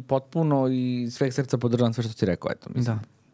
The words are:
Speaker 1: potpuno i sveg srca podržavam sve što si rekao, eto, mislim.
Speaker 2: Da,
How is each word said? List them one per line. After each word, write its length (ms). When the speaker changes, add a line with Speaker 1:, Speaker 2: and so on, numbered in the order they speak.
Speaker 1:
potpuno 600
i 420
sveg 240
srca 240
podržavam 360
sve 100
što 100
si 120
rekao, 260
eto, 180
mislim. 180
Speaker 2:
Da, 120